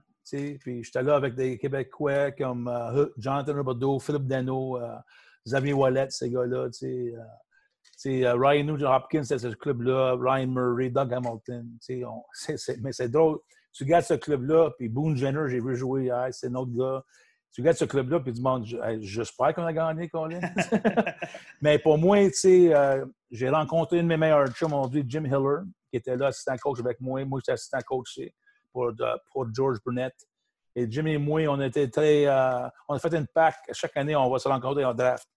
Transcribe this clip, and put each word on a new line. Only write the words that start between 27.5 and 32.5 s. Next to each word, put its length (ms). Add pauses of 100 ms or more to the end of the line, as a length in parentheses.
assistant 340
coach 340 (520)
pour, 200
de, 140 (260)
pour 220
George 320
Burnett. 300 (600)
Et 140
Jim 160
et 140
moi, 280
on 140
était 280
très, 360
euh, 420 (200)